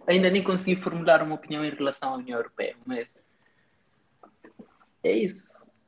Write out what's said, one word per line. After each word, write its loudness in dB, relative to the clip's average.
ainda 4
nem 2
consigo 0
formular 4
uma -4
opinião -6
em -4
relação -4
à -8
União -8
Europeia, -6
mas -6
é 2
isso. -2